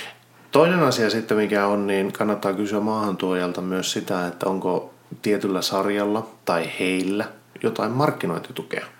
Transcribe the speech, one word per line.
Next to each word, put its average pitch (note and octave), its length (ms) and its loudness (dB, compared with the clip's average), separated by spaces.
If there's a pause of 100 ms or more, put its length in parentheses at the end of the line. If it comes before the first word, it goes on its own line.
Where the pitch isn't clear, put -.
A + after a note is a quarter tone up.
(520)
Toinen E3+ 300 6
asia A#2+ 280 4
sitten, A2 260 0
mikä G2+ 300 2
on, G2+ 200 2
niin G2 260 0
kannattaa G#2 400 0
kysyä G2+ 280 -2
maahantuojalta F#2 800 -2
myös F#2 320 -2
sitä, F#2 340 -2
että F2 220 -4
onko F#2 460 -2 (280)
tietyllä G2 400 0
sarjalla G#2 640 0 (180)
tai E2 340 0
heillä F#2 460 0 (380)
jotain A2+ 300 -2
markkinointitukea. - 920 -2 (140)